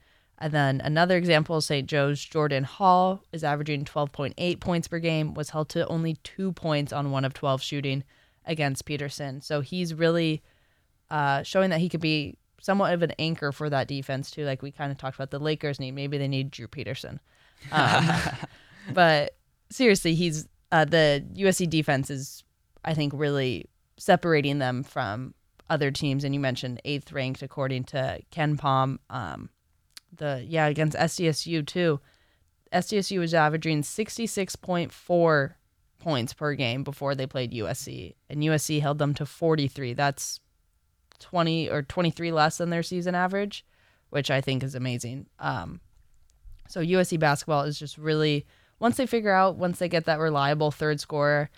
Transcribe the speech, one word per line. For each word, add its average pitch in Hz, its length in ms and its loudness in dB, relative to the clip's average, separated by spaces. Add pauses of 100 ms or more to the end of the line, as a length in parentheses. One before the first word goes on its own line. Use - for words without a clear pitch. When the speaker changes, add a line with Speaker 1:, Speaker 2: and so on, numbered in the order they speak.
(380)
Speaker 1:
And 151 160 -4
then 139 280 2
another 170 340 4
example, 165 460 4
Saint 143 260 -2
Joe's 143 360 0
Jordan 143 420 0
Hall 185 680 4
is 160 120 -6
averaging 147 420 -2
twelve 147 260 -4
point 139 260 -6
eight 175 220 -2
points 170 280 -2
per 170 120 -4
game, 160 340 0
was 151 180 -8
held 156 180 -4
to - 180 -2
only 165 360 -2
two 190 280 -6
points 151 400 -2
on 143 200 -2
one 135 120 0
of 131 100 -2
twelve 135 280 -2
shooting 139 420 -4 (420)
against 151 400 -2
Peterson. 143 560 -8
So 147 200 -4
he's 170 320 -4
really, 165 500 2 (680)
uh, 143 340 0
showing 190 260 2
that 160 100 2
he 175 100 0
could 160 120 -4
be 156 360 0 (240)
somewhat 190 320 2
of 175 80 0
an 165 160 0
anchor 156 340 -2
for 151 180 -6
that 135 180 0
defense 139 420 -6
too. 151 140 -10
Like 135 180 -4
we 139 100 -10
kinda 139 240 -6
talked 135 200 -8
about, 135 160 -8
the 143 80 -6
Lakers 147 400 -2
need, 131 140 -8
maybe 143 240 -4
they 139 100 0
need 135 240 -2
Drew 117 160 -14
Peterson. - 520 -10 (520)
Um, 156 380 4 (420)
Speaker 2:
<laughs> - 420 -14
Speaker 1:
but 156 440 4 (340)
seriously, 196 440 4
he's, 160 320 0 (240)
uh, 160 120 6
the 147 420 4 (100)
U 196 120 2
S 185 100 4
C 185 80 0
defense 147 440 2
is, 139 340 -10 (400)
I 160 100 -4
think, 147 220 -2
really 139 540 -2 (280)
separating 151 600 2
them 127 240 -2
from 123 500 -6 (360)
other 147 200 2
teams. 139 340 0
And 139 100 -2
you 143 60 0
mentioned 127 460 -4
eighth 143 260 -6
ranked 131 300 -4
according 131 440 -4
to 131 340 -4 (120)
KenPom. 139 680 0 (100)
Um, 78 400 -10 (640)
the, 143 320 -6
yeah, 160 200 2
against 151 280 2
S - 220 0
D 175 100 0
S 156 180 0
U 165 160 -2
too. 156 380 0 (720)
S 180 160 0
D 214 100 -2
S 196 140 -2
U 196 80 0
was 165 140 0
averaging 156 500 4
sixty-six 214 720 -4
point 175 360 -4
four 165 640 2 (420)
points 156 340 -2
per 151 200 -4
game 131 300 -2
before 139 320 -4
they 135 120 -4
played 127 260 -6
U 110 140 -4
S 117 120 -6
C, 127 360 -12 (140)
and 147 140 -4
U 156 100 4
S 151 100 2
C 151 160 -2
held 147 180 0
them 143 180 2
to 147 100 -6
forty-three. 143 680 -2
That's - 460 -2 (800)
twenty 165 500 0
or 147 120 -2
twenty-three 170 500 -2
less 160 260 4
than 170 120 -2
their 170 140 0
season 180 320 -4
average, 196 500 -2 (440)
which 143 220 -2
I 135 80 2
think 131 240 -2
is 139 120 -6
amazing. 123 500 -6 (140)
Um, 139 420 -6 (880)
so - 100 -10
U 175 200 2
S 180 100 2
C 175 80 0
basketball 147 460 2
is 147 140 -4
just 143 200 -12
really, 156 480 0 (340)
once 233 180 2
they 254 100 0
figure 214 260 2
out, 190 240 4
once 175 220 -2
they 180 100 0
get 170 160 0
that 156 140 2
reliable 151 520 2
third 151 300 -2
scorer, 147 560 0